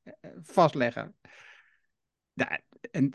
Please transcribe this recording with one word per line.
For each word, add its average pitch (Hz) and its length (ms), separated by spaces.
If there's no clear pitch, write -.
eh, - 100
vastleggen. 139 760
Ja, - 280
en, 135 240